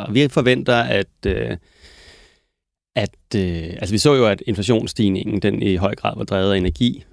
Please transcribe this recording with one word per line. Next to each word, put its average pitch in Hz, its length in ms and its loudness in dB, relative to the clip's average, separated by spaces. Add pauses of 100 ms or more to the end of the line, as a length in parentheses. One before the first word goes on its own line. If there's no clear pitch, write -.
(120)
vi 139 160 4
forventer, 127 480 2
at... 117 300 0 (200)
Øh, 90 300 -4 (1400)
at, 104 200 -2 (220)
øh, 87 360 -2
altså, 101 220 -6
vi 110 40 2
så 147 160 4
jo, 123 120 4
at 101 200 0
inflationsstigningen, 104 960 0
den 101 200 0
i 98 140 2
høj 95 180 -2
grad - 220 -4
var 110 80 -6
drevet 98 280 0
af 98 60 2
energi, 92 540 -2